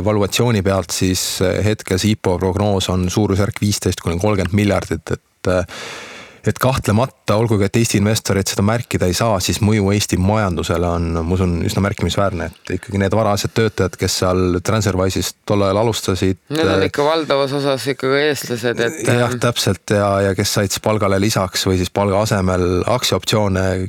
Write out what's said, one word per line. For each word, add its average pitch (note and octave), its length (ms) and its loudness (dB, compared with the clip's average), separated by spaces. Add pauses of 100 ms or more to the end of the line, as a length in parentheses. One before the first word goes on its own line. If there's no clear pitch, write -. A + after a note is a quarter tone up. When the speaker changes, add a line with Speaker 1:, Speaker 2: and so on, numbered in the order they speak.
Speaker 1:
valuatsiooni G#2+ 600 2
pealt, F#2+ 260 0
siis, - 500 -2
eh, F#2+ 220 0
hetkel G2+ 380 -2
see G#2 160 2
ipo F#2 200 0
prognoos F#2+ 540 0
on F#2 180 0
suurusjärk G2 520 0
viisteist G2+ 420 -2
kuni E2+ 160 -2
kolmkümmend F#2+ 380 0
miljardit, F#2 580 0
et, - 320 -12
eh, F2+ 160 2 (760)
et - 180 -2
kahtlemata, A#2+ 800 0
olgugi G#2+ 320 2
et - 80 -4
Eesti A2+ 240 2
investorid G#2 480 0
seda - 160 0
märkida G#2 400 0
ei F2+ 80 2
saa, A2+ 260 2
siis F2 220 -2
mõju G2+ 320 4
Eesti - 240 0
majandusele F2+ 720 2
on, E2+ 220 0 (100)
ma E2 160 0
usun, F2 260 0
üsna G2 220 0
märkimisväärne, F2+ 640 -2
et - 300 -14
ikkagi G2 180 -6
need G2 160 2
varased G2+ 400 0
töötajad, G2+ 420 0
kes - 280 -2
seal F#2 360 2
TransferWise'is F#2+ 760 -2 (100)
tol G#2 160 0
ajal G2 160 2
alustasid, G2 720 -2
Speaker 2:
Need D#3 180 -2
on F#2+ 140 2
Speaker 1:
eh, - 80 0
Speaker 2:
ikka D3 160 0
valdavas C#3+ 480 0
osas C#3 400 -2
ikkagi C3+ 320 0
eestlased, A#2+ 560 -2
et, A#2 240 -2
Speaker 1:
Jah, A#2+ 240 2
Speaker 2:
eh, B2 100 -4
Speaker 1:
täpselt, A2+ 540 0
ja, G2+ 160 2 (120)
ja G2 140 2
kes G2+ 220 0
said G#2 160 0
siis - 80 -6
palgale G2+ 400 0
lisaks G2 480 0
või F#2 80 2
siis F2+ 160 -2
palga G2+ 320 2
asemel F#2 640 0
aktsiaoptsioone G2+ 800 0 (220)